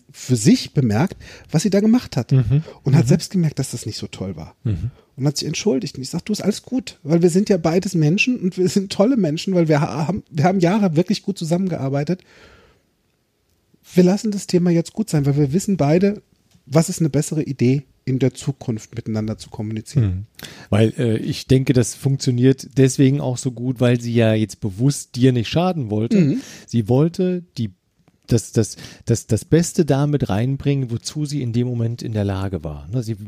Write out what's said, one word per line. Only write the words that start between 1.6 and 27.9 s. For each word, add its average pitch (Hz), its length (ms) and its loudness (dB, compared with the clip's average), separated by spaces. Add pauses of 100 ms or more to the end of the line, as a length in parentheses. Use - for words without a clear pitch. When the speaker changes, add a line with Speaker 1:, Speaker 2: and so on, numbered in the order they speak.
Speaker 1:
sie 214 60 0
da 190 100 2
gemacht 220 360 2
hat. 123 160 -2
Speaker 2:
Mhm. 131 300 4 (200)
Speaker 1:
Und 139 140 4
hat 160 80 6
Speaker 2:
Mhm. 113 40 0
Speaker 1:
selbst - 220 2
gemerkt, 165 280 0
dass - 140 -4
das - 120 -8
nicht 107 140 -10
so 104 80 -10
toll 95 300 -10
war. 82 280 -16
Speaker 2:
Mhm. 104 260 -4 (260)
Speaker 1:
Und 127 100 -2
hat 151 100 -2
sich - 100 -6
entschuldigt. 208 520 -2
Und 131 40 -8
ich 127 60 -10
sag, - 160 -8
„Du, - 80 -4
ist 208 80 -4
alles 175 220 -4
gut, - 400 -8
weil 160 180 2
wir 175 80 6
sind 190 220 2
ja 196 80 2
beides 185 360 0
Menschen 180 460 2
und 180 160 -4
wir 180 140 2
sind 196 200 -2
tolle 240 280 2
Menschen, 170 360 0
weil 170 140 4
wir 151 140 4
ha-, 147 240 -2
haben, 202 240 -4
wir 135 140 0
haben 190 160 2
Jahre 180 360 2
wirklich 180 260 0
gut 196 140 -6
zusammengearbeitet. 160 840 -2 (1700)
Wir 180 100 6
lassen 202 260 0
das 202 160 -8
Thema 175 240 0
jetzt 170 220 0
gut - 180 -6
sein, 147 160 0
weil 139 100 0
wir 147 160 2
wissen 196 240 0
beide, 180 460 2 (440)
was 160 220 2
ist 180 120 -4
eine 160 100 2
bessere 147 320 -2
Idee, 131 400 0 (240)
in 131 120 0
der 127 160 0
Zukunft - 600 -8
miteinander 110 440 -4
zu - 120 -20
kommunizieren.“ 110 600 -4
Speaker 2:
Hm. 92 140 -6 (460)
Weil, 110 280 4
äh, 117 200 0
ich - 280 -6
denke, 131 280 2
das 120 200 0
funktioniert 135 720 0 (100)
deswegen 135 420 4
auch 127 160 -4
so 127 160 -6
gut, 120 280 -6
weil 123 200 4
sie 117 140 -4
ja 113 200 4
jetzt 110 260 -2
bewusst 113 560 -2
dir 127 160 4
nicht 120 160 -2
schaden 165 420 -2
wollte. 110 300 0
Speaker 1:
Mhm. 165 200 2 (260)
Speaker 2:
Sie 117 220 -2
wollte 170 560 0 (140)
die, 110 120 -4 (560)